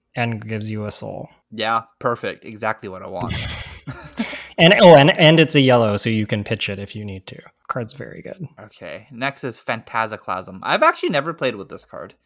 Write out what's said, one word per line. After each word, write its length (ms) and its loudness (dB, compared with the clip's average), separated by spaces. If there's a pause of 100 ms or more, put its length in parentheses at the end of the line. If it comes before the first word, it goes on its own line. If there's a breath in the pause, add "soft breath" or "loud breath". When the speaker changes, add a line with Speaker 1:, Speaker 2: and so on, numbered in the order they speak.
(160)
Speaker 1:
and 300 -2
gives 240 -6
you 160 -6
a 60 -8
soul. 380 -10 (220)
Speaker 2:
Yeah, 320 -2 (160)
perfect. 460 -4
Exactly 440 -6
what 120 -14
I 60 -14
want. 320 -6
<laughs> 60 -8 (1120 loud breath)
Speaker 1:
And, 220 6
oh, 160 12
and, 240 8
and 180 8
it's 180 4
a 40 6
yellow, 380 4
so 120 -4
you 160 0
can 200 -4
pitch 240 -6
it 100 -8
if 160 -12
you 80 -10
need 240 -14
to. 140 -16 (260)
Card's 240 -8
very 300 -16
good. 260 -14 (100)
Speaker 2:
Okay, 540 -16
next 320 -8
is 160 -8
Phantasaclasm. 1040 -6
I've 180 -2
actually 280 2
never 240 -2
played 240 -4
with 100 -12
this 160 -16
card. 320 -16 (100)